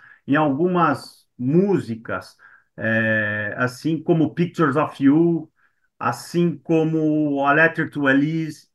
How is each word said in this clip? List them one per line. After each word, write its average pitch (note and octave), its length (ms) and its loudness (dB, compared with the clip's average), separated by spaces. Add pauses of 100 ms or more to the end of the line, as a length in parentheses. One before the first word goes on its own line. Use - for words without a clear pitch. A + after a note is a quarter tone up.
(260)
em C3+ 100 2
algumas D#3 880 0 (120)
músicas, B2 1000 -2 (400)
é, G#2+ 840 -2
assim D3 440 -4
como D#3+ 320 0
Pictures E3 420 0
of D3 260 -2
You, D#3+ 480 2 (480)
assim C#3+ 600 -2
como D#3 880 0
A C#3+ 60 4
Letter D#3+ 380 2
to C#3+ 180 -2
Elise, D3+ 680 0